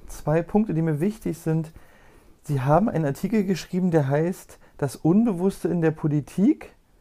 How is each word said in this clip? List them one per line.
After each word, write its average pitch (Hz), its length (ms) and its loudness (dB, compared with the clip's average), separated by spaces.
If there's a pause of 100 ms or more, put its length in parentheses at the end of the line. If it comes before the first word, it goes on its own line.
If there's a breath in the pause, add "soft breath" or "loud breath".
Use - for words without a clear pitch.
zwei 160 340 -2
Punkte, 208 320 -2
die 160 80 0
mir 156 180 0
wichtig 180 380 -4
sind. 160 320 -4 (720 soft breath)
Sie 139 200 -4
haben 156 260 4
einen 160 160 0
Artikel 190 400 0
geschrieben, 185 460 -2
der 156 180 4
heißt 160 500 -2 (200)
Das 139 180 -4
Unbewusste 190 720 2
in 170 140 -2
der 160 80 2
Politik, 156 840 0 (280)